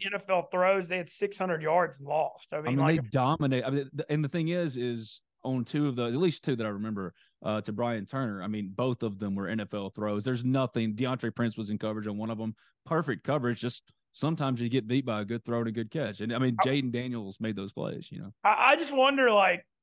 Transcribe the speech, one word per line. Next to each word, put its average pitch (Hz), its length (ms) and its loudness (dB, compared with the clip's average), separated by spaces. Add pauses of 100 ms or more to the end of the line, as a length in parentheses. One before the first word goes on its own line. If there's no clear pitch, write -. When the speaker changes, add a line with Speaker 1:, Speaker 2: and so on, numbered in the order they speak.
Speaker 1:
N 196 80 -6
F 190 160 -4
L 175 220 4
throws. 185 360 4
They 180 100 -2
had 175 120 -4
six 202 260 -2
hundred 175 280 -2
yards 156 340 2
and 139 100 -14
lost. 147 440 -2
I 151 60 -4
Speaker 2:
I 151 40 -4
Speaker 1:
mean, 135 140 0
Speaker 2:
mean, 143 100 4
Speaker 1:
like, 156 160 4
Speaker 2:
they 117 80 -6
dominate. 131 560 2
I 131 60 -2
mean, 139 180 -2
th-, 143 180 -6
and 151 160 0
the 139 60 -2
thing 165 200 -2
is, 170 280 -2
is 120 440 -4 (220)
on 131 200 0
two 147 240 0
of 127 80 0
those, 120 180 0
at 135 60 2
least 175 240 2
two 131 140 0
that 113 80 -2
I 107 40 -2
remember, 101 440 -4 (300)
uh, 107 180 0
to 107 100 -6
Brian 113 340 -2
Turner, 110 380 -4
I 98 40 -6
mean, 104 280 -4
both 123 260 0
of 104 160 -2
them 101 160 -2
were 98 140 -2
N 107 140 -2
F 101 120 -8
L 98 160 -4
throws. 104 360 -2
There's 123 180 0
nothing. 123 520 2
DeAndre 123 380 -2
Prince 117 240 0
was 107 140 -6
in 107 80 -2
coverage 107 280 -4
on 104 100 -4
one 110 120 -4
of 110 80 -4
them. 113 180 -4 (300)
Perfect 160 380 -2
coverage. 123 380 0
Just 123 220 -6 (300)
sometimes 139 460 -2
you 120 80 0
get 117 200 0
beat 127 180 2
by 107 160 -2
a 104 40 -4
good 113 200 -6
throw 117 140 0
and 117 80 0
a 113 40 -2
good 113 200 -4
catch. 110 300 -4
And, 117 120 -2
I 120 60 0
mean, 127 200 2
Speaker 1:
I - 60 -2
Speaker 2:
Jayden 131 260 0
Daniels 120 480 -6
made 110 160 -4
those 98 160 -8
plays, - 400 -8
you - 80 -12
know. 98 140 -12 (100)
Speaker 1:
I, 220 280 6
I 294 60 8
just 285 160 -4
wonder, 269 360 6
like, 190 360 4 (180)